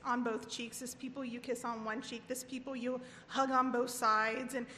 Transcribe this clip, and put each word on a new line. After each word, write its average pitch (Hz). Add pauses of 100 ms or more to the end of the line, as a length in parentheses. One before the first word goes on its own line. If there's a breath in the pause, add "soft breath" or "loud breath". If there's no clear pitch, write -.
on 247
both -
cheeks, 233
this 247
people 262
you 240
kiss 240
on 226
one 220
cheek, 233
this 254
people 269
you 247 (280 loud breath)
hug 269
on 262
both 247
sides, 220
and, 240 (100)